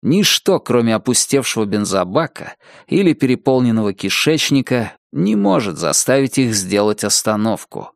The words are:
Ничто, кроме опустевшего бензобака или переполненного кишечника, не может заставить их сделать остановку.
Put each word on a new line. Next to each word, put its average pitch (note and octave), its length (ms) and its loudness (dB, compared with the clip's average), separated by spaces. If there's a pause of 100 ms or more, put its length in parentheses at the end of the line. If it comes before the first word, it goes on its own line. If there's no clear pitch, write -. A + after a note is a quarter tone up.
Ничто, F3+ 580 2
кроме A#2 360 2
опустевшего A#2+ 680 0
бензобака G2 880 -2 (320)
или F3+ 260 2
переполненного B2 800 2
кишечника, B2+ 1000 -2 (180)
не G3 240 0
может F3+ 420 0
заставить C3 600 0
их B2 160 0
сделать G2+ 500 0
остановку. G#2 920 -4